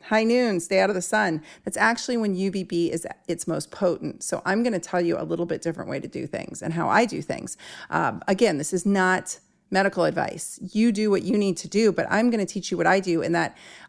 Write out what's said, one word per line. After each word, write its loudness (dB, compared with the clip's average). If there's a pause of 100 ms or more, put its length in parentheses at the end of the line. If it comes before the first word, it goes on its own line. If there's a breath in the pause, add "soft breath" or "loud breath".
High 0
noon, 2
stay 0
out 4
of -2
the -2
sun. 0 (200 loud breath)
That's -6
actually 0
when 0
U 0
V -4
B -2
is -4
at -14
its -4
most -2
potent. -2
So -4
I'm 2
gonna 0
tell -2
you 0
a -6
little -2
bit -4
different -6
way -4
to -8
do -8
things -10
and -4
how -2
I 6
do -4
things. -8 (360 loud breath)
Um, -2
again, 2
this -4
is -2
not 2 (340)
medical 2
advice. -2
You 2
do 0
what 4
you 0
need 2
to -10
do, 4
but -2
I'm 4
gonna 2
teach -6
you -2
what 2
I 6
do 0
in 0
that 0 (320 loud breath)